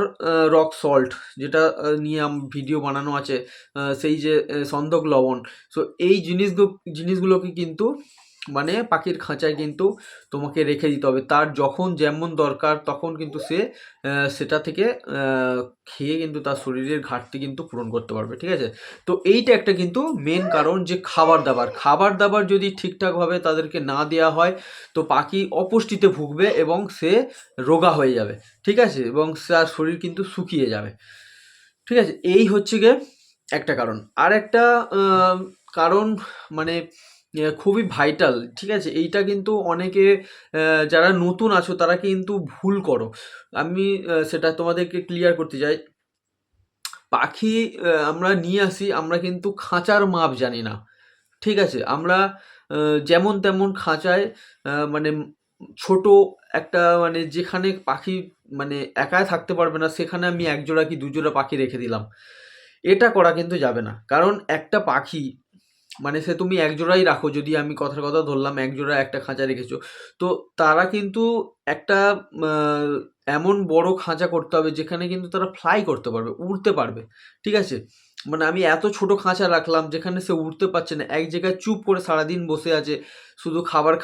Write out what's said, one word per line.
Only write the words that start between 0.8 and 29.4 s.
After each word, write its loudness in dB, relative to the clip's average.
যেটা, 0
আহ, -2
নিয়ে -4
আম-, -4
ভিডিও -4
বানানো -4
আছে, -4
আহ, -4
সেই 0
যে, 0
আহ, -4
সন্দক -2
লবণ, 4
so -4
এই 6
জিনিসগু-, 0
জিনিসগুলোকে 0
কিন্তু -4
মানে -4
পাখির -2
খাঁচায় -2
কিন্তু -4
তোমাকে -6
রেখে 0
দিতে 0
হবে। 2
তার 2
যখন 0
যেমন 0
দরকার 0
তখন -6
কিন্তু -10
সে, -4
আহ, -2
সেটা -2
থেকে, -2
আহ, 0
খেয়ে -6
কিন্তু -8
তার -4
শরীরের -4
ঘাটতি -10
কিন্তু -10
পূরণ -10
করতে -6
পারবে, -6
ঠিক -4
আছে? -2
তো -2
এইটা 4
একটা 2
কিন্তু -2
মেন 0
কারণ 2
যে -4
খাবার 4
দাবার, 0
খাবার 4
দাবার 4
যদি 2
ঠিকঠাকভাবে -2
তাদেরকে -2
না -4
দেয়া 2
হয় 2
তো -2
পাখি 0
অপুষ্টিতে 2
ভুগবে 0
এবং 0
সে -2
রোগা 4
হয়ে 2
যাবে, -2
ঠিক 2
আছে? 4
এবং 0